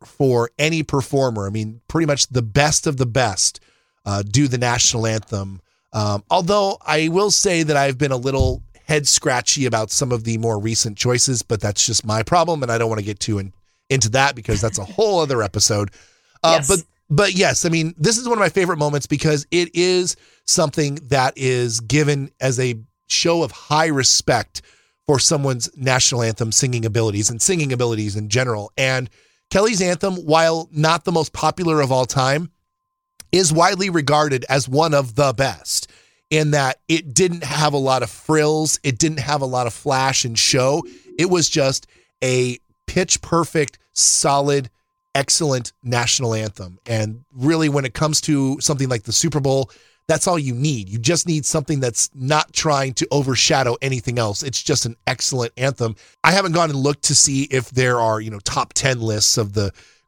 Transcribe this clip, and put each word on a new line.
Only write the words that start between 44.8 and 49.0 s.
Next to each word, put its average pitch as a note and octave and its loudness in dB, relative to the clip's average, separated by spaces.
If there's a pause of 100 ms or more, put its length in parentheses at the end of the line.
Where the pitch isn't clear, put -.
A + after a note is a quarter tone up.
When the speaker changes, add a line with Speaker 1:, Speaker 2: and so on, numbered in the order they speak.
Speaker 1:
excellent C#3 0 (100)
national A#2+ 0
anthem. G2+ -8
And A2 -4 (100)
really, D#3 2
when C#3 0
it C3 -6
comes D#3 0
to C#3 0
something C3+ 0
like A#2+ -4